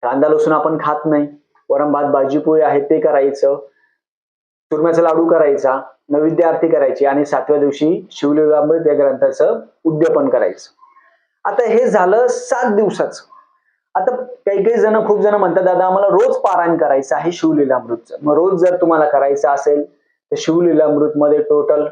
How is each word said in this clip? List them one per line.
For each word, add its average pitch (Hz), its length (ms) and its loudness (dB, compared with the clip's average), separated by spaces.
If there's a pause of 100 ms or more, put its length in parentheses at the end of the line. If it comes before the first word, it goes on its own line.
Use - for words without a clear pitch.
कांदा 135 240 0
लसूण 156 260 2
आपण 156 280 0
खात 147 240 -4
नाही, 147 220 0 (420)
वरण 143 220 0
भात, 143 140 0
भाजी 139 340 0
पोळी 156 220 2
आहे 143 200 2
ते 156 180 0
करायचं, 139 560 0 (1160)
चुरम्याचा 160 300 0
लाडू 165 260 2
करायचा, 143 520 2 (300)
नैवेद्य 156 340 0
आरती 165 240 0
करायची 139 380 0
आणि 143 200 0
सातव्या 143 340 -2
दिवशी 151 520 -2
शिवलीलामृत 151 760 0
या 147 60 2
ग्रंथाचं 139 680 0 (240)
उद्यापन 156 460 0
करायचं. 107 400 -2 (760)
आता 202 180 -2
हे 226 220 2
झालं 208 420 2
सात 247 480 -4
दिवसाचं. 202 480 -4 (720)
आता 185 200 -2
काही - 480 -4
काही 233 140 0
जण, 220 200 2 (100)
खूप 208 140 0
जण 208 120 2
म्हणतात, 185 300 0
"दादा 180 220 2
आम्हाला 190 220 0
रोज 196 300 2
पारायण 175 400 0
करायचं 147 380 0
आहे 156 160 -4
शिवलीलामृतचं." 131 880 -2
मग 147 120 0
रोज 180 280 0
जर 175 200 2
तुम्हाला 165 280 2
करायचं 139 400 0
असेल 143 360 0
तर - 520 -14
शिवलीलामृतमध्ये 151 1040 0
टोटल 147 500 0